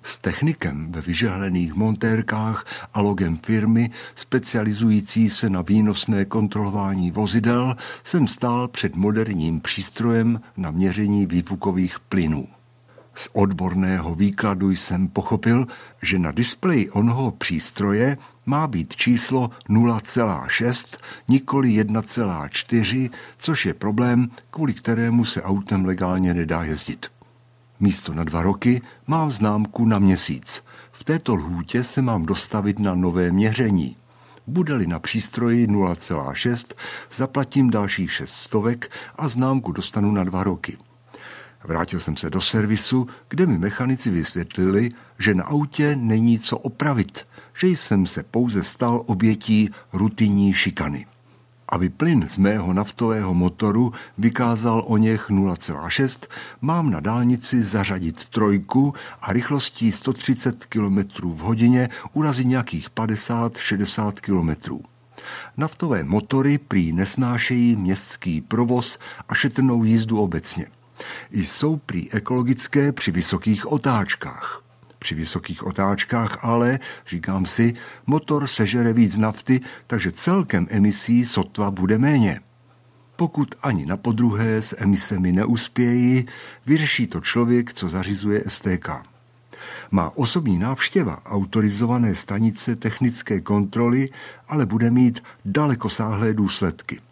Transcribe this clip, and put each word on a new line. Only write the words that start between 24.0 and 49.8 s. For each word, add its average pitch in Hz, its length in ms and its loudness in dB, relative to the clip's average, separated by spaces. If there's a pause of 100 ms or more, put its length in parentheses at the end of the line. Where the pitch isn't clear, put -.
kvůli 147 240 -2
kterému 117 500 2
se - 180 -4
autem 98 420 0
legálně 92 500 0
nedá 85 280 -2
jezdit. - 440 -6 (760)
Místo 95 340 0
na 82 100 -4
dva 82 180 -2
roky 120 400 2 (240)
mám 156 240 0
známku 107 560 0
na 110 120 4
měsíc. 95 680 0 (280)
V - 120 -20
této 156 300 0
lhůtě 85 500 -2
se - 180 -2
mám 110 240 0
dostavit 101 520 -2
na 101 160 0
nové 90 380 2
měření. 101 640 2 (500)
Bude-li 143 400 0
na 85 120 -2
přístroji 117 680 0
nula 98 300 2
celá 71 380 -6
šest, - 400 -4 (400)
zaplatím 131 560 2
dalších 101 420 0
šest - 220 -6
stovek 117 560 -2 (260)
a 151 120 -4
známku 123 440 0
dostanu 101 400 -2
na 98 120 0
dva 92 200 -2
roky. 92 340 -4 (880)
Vrátil 82 340 -4
jsem 78 160 -4
se 80 140 -6
do 92 100 -2
servisu, 110 680 0 (220)
kde 175 180 2
mi 117 120 2
mechanici 123 520 -2
vysvětlili, 92 800 0 (280)
že 107 160 2
na 90 100 0
autě 147 520 0
není 113 420 4
co - 200 -2
opravit, 127 680 -4 (340)
že 180 60 2
jsem 107 400 2
se - 160 -6
pouze 113 400 0
stal 120 440 0
obětí 107 640 2 (220)